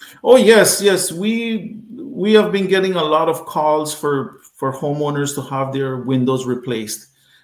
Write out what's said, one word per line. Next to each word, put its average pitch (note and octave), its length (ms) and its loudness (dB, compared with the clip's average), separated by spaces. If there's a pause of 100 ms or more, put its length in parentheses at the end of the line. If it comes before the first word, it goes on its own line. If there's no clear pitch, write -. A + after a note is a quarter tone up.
(220)
Oh, A#3+ 140 8
yes, G#3 460 6
yes. F#3 280 2
We, A3 680 -4 (120)
we G3+ 440 -2
have G3+ 180 4
been G3 140 -2
getting F#3+ 260 0
a F3 100 -2
lot D#3 280 0
of D#3+ 160 -6
calls D3+ 480 -2
for C#3 460 -4 (220)
for C3+ 100 -2
homeowners C#3+ 600 -4
to C3+ 80 -6
have C3+ 300 -6
their C3+ 240 -4
windows B2+ 500 -2
replaced. A#2+ 640 -6 (360)